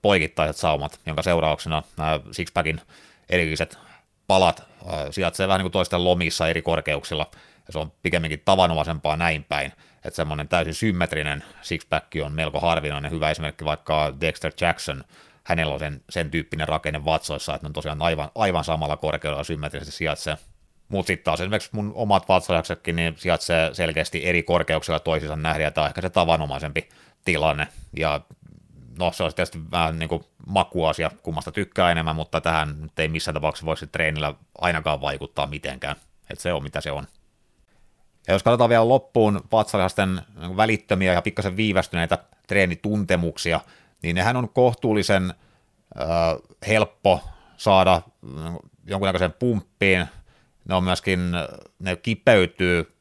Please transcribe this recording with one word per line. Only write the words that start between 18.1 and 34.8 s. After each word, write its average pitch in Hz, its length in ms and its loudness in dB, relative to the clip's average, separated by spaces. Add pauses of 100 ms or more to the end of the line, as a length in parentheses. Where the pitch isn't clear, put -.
aivan 90 300 0
samalla 80 320 -2
korkeudella 76 480 -4
symmetrisesti 73 520 -8
sijaitsee. 76 400 -4 (520)
Mut 95 180 -4
sit 87 180 -4
taas 78 160 0
esimerkiksi 98 320 -4
mun 104 220 -6
omat 101 340 2
vatsalihaksetkin, 85 680 0
niin 82 200 0
sijaitsee 82 580 0
selkeästi 80 520 -2
eri 87 160 2
korkeuksilla 82 580 0
toisiinsa 78 360 -2
nähden, 78 280 -2
ja 73 60 0
tää 76 140 0
on 73 40 0
ehkä - 120 -6
se 90 100 -4
tavanomaisempi 78 760 0 (360)
tilanne. 76 440 0 (280)
Ja 73 240 -2 (800)
no, 87 140 0
se - 100 -4
olisi 78 140 -2
tietysti 82 340 -6
vähän 82 280 0
niinku 80 260 -4 (220)
makuasia, 82 640 0 (120)
kummasta 80 300 -8
tykkää 92 380 0
enemmän, 80 260 0
mutta 80 240 -4
tähän 78 420 -2
nyt 78 160 -12
ei 78 100 0
missään 80 260 -4
tapauksessa 76 320 -4
voi 78 100 -2
sit 76 160 -14
treenillä 76 420 -2 (240)
ainakaan 78 420 0